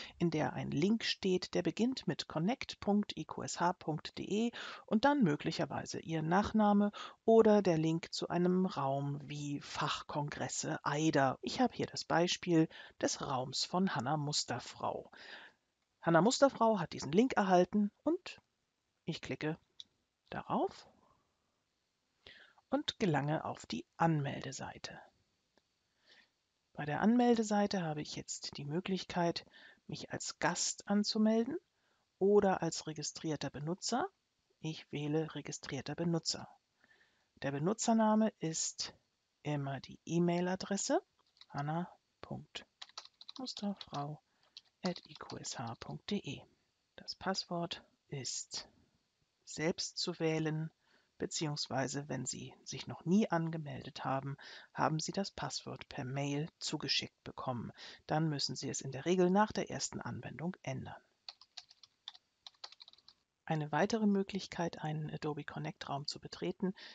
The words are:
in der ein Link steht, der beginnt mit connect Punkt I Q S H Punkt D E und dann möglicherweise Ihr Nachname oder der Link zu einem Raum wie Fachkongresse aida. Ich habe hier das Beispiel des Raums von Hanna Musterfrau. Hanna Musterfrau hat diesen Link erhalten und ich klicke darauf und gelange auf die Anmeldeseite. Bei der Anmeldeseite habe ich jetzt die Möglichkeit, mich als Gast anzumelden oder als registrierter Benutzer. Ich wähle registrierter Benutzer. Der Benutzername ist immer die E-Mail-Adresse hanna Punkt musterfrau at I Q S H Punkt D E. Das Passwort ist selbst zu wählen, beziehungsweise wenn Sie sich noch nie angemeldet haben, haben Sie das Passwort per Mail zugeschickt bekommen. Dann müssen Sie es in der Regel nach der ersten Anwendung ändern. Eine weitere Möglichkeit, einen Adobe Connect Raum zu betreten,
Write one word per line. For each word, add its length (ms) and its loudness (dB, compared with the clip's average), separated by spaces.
in 140 2
der 220 0
ein 180 -6
Link 320 2
steht, 500 0
der 100 2
beginnt 440 0
mit 220 -2
connect 500 -2
Punkt 380 2
I 80 -6
Q 180 -8
S 160 -6
H 140 4
Punkt 440 -6
D 60 -6
E 280 0
und 180 2
dann 180 6
möglicherweise 800 0
Ihr 220 -2
Nachname 720 4
oder 360 10
der 160 4
Link 360 2
zu 160 -4
einem 360 4
Raum 600 0
wie 320 -4
Fachkongresse 1300 -4
aida. 560 4
Ich 180 -2
habe 140 4
hier 140 -2
das 180 -8
Beispiel 640 4
des 200 0
Raums 440 -2
von 280 0
Hanna 220 0
Musterfrau. 960 -4
Hanna 200 6
Musterfrau 580 4
hat 140 -4
diesen 180 -6
Link 220 6
erhalten 580 4
und 340 -2
ich 160 -6
klicke 380 -4
darauf 580 -4
und 300 -2
gelange 460 2
auf 200 -8
die 200 -6
Anmeldeseite. 1040 -2
Bei 120 -8
der 140 -2
Anmeldeseite 840 4
habe 200 -2
ich 160 -8
jetzt 400 -10
die 80 -8
Möglichkeit, 800 -2
mich 240 -10
als 280 -8
Gast 480 -2
anzumelden 720 2
oder 420 6
als 240 -4
registrierter 640 -6
Benutzer. 580 -4
Ich 320 -10
wähle 420 -2
registrierter 640 -8
Benutzer. 540 -2
Der 100 -4
Benutzername 880 4
ist 540 -4
immer 360 -2
die 260 -16
E-Mail-Adresse 960 2
hanna 400 -4
Punkt 440 -12
musterfrau 840 -8
at 260 -4
I 40 -18
Q 240 -14
S 200 -10
H 220 -6
Punkt 320 -10
D 60 -2
E. 240 -10
Das 180 -12
Passwort 680 -6
ist 580 -8
selbst 520 -4
zu 220 -4
wählen, 500 0
beziehungsweise 880 -2
wenn 180 -4
Sie 260 -8
sich 220 -10
noch 180 -10
nie 240 4
angemeldet 760 -4
haben, 320 -2
haben 280 2
Sie 120 -6
das 200 -2
Passwort 580 -8
per 160 -8
Mail 420 -2
zugeschickt 640 -4
bekommen. 480 -6
Dann 240 2
müssen 260 -2
Sie 140 -6
es 120 -4
in 100 -6
der 140 -8
Regel 260 6
nach 200 4
der 200 -4
ersten 280 -6
Anwendung 640 -8
ändern. 400 -8
Eine 260 -2
weitere 340 2
Möglichkeit, 800 0
einen 260 -4
Adobe 340 -6
Connect 460 -8
Raum 160 -6
zu 140 -10
betreten, 560 -4